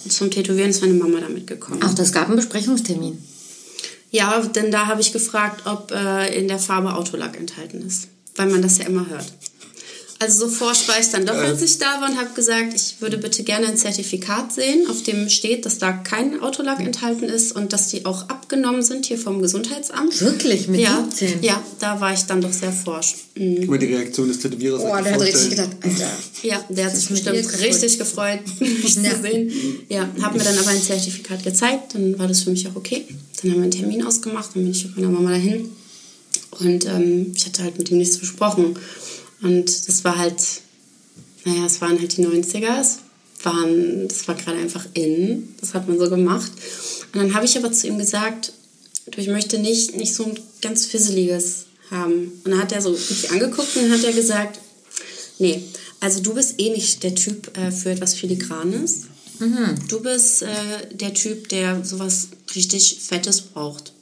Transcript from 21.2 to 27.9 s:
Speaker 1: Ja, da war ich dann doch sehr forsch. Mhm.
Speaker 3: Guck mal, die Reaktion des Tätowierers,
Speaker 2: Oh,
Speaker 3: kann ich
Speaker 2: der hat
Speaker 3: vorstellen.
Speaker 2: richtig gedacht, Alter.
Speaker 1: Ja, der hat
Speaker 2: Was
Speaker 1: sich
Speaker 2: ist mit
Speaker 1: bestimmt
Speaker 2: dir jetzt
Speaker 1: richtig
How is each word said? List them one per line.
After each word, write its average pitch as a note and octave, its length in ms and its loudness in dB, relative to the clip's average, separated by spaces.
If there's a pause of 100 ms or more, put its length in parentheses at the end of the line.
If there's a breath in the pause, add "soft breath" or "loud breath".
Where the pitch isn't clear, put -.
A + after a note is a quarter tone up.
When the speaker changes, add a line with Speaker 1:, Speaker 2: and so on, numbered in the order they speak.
Speaker 1:
Ja, G3+ 180 2 (200)
da G#3 180 -2
war G3 140 0
ich F#3+ 80 0
dann F#3 180 0
doch F3+ 140 0
sehr F#3 180 -4
forsch. E3 440 -2 (200)
Mhm. F3+ 240 0
Speaker 3:
Guck F3+ 120 0
mal, C3+ 80 4
die B2+ 140 2
Reaktion B2 360 0
des A#2+ 100 -2
Tätowierers, B2+ 460 -2
Speaker 2:
Oh, A2 40 0
Speaker 3:
kann G3+ 100 2
ich F#3+ 40 0
Speaker 2:
der G3+ 120 2
hat G3+ 60 4
Speaker 3:
vorstellen. G3 220 4
Speaker 2:
richtig G3 140 2
gedacht, F#3 260 -2
Alter. - 280 0 (320)
Speaker 1:
Ja, G3+ 260 -2
der F#3+ 160 0
hat F#3+ 80 -2
Speaker 2:
Was F#3+ 80 0
Speaker 1:
sich - 20 2
Speaker 2:
ist - 80 -2
mit G3 140 0
Speaker 1:
bestimmt G3+ 100 2
Speaker 2:
dir A3+ 60 2
jetzt F#3+ 200 -2
Speaker 1:
richtig A#3+ 380 4